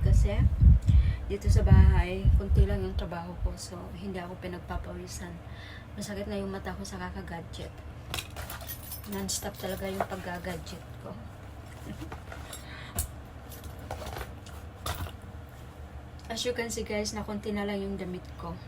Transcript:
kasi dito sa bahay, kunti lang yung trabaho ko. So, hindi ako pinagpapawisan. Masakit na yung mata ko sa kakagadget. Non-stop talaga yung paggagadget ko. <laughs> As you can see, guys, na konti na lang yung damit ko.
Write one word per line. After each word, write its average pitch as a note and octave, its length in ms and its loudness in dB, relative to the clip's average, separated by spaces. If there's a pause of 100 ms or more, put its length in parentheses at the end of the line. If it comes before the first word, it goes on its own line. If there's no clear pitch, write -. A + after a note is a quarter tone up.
kasi - 320 8 (880)
dito G3 240 0
sa G3+ 160 8
bahay, F#3+ 720 8
kunti G3 320 6
lang G3 160 0
yung F#3+ 80 -2
trabaho F3 480 -6
ko. F3+ 160 -4
So, - 160 -12 (240)
hindi F#3 240 -8
ako F3+ 160 -10
pinagpapawisan. F3 960 -8 (640)
Masakit G3+ 320 -6
na G#3 80 -4
yung G3 160 -4
mata F#3+ 240 -8
ko G3 80 -8
sa F#3 240 -10
kakagadget. F3 640 -10 (1400)
Non-stop G3+ 480 -6
talaga F#3+ 320 -6
yung F#3+ 160 -4
paggagadget F3 800 -8 (160)
ko. - 80 -12 (760)
<laughs> - 400 -12 (4000)
As A3+ 180 -4
you B3 140 -2
can A#3 160 -2
see, A3+ 80 -2
guys, G#3 320 -2
na G#3+ 80 -4
konti G#3 320 -4
na G3+ 100 0
lang G3+ 140 -2
yung G3 180 -4
damit F3+ 300 -8 (160)
ko. E3+ 100 -8 (160)